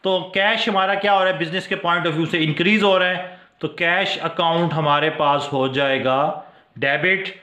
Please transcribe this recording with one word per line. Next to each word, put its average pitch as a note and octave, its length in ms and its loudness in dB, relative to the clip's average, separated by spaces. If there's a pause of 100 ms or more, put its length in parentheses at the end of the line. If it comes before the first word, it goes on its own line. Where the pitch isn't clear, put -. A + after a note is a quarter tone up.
तो F#3 160 0 (160)
cash G#3+ 340 0
हमारा G3 260 2
क्या G3+ 180 2
हो F#3+ 100 4
रहा F#3 100 2
है? D3+ 60 -4
Business E3+ 280 -4
के G3 80 -4
point E3+ 300 0
of E3 80 0
view D#3 140 0
से E3+ 120 -2
increase E3+ 440 2
हो F#3+ 140 6
रहा F3+ 120 2
है, F#3 300 -8 (220)
तो D#3+ 60 -6
cash F3 500 -2
account E3 560 0
हमारे D3 360 2
पास D3 440 0
हो C3 160 0
जाएगा C3+ 760 0 (340)
Debit। D3+ 640 0